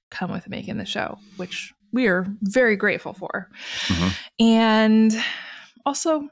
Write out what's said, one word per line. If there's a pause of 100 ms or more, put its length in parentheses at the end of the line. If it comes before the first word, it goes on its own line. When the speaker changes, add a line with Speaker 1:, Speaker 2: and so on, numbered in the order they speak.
(100)
Speaker 1:
come
with
making
the
show, (180)
which (200)
we
are (160)
very
grateful
for. (360)
Speaker 2:
Mm-hmm. (360)
Speaker 1:
And (760)
also